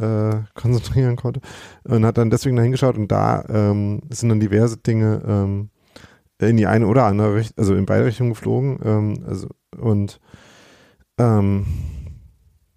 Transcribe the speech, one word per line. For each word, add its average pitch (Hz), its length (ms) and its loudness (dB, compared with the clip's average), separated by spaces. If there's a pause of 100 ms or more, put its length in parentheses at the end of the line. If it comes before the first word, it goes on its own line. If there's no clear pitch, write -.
äh, 107 420 -2 (120)
konzentrieren 120 640 0
konnte 127 240 -6 (440)
und 110 220 2
hat 117 120 0
dann 113 120 4
deswegen 123 260 0
da 120 60 2
hingeschaut 127 360 2
und 101 140 -2
da, 110 360 0
ähm, 101 640 0
sind 117 200 -2
dann 107 100 2
diverse 110 380 2
Dinge, 110 480 0
ähm, 101 440 -2 (720)
in 113 160 4
die 104 100 4
eine 107 220 2
oder 120 180 4
andere 104 300 2
Richt-, 110 220 -4
also 98 160 2
in 95 120 0
beide 101 200 2
Richtungen 120 240 -2
geflogen, 123 540 -2
ähm, 107 420 -2
also 95 220 -8 (300)
und, 104 420 -2 (960)
ähm, 101 480 2 (1120)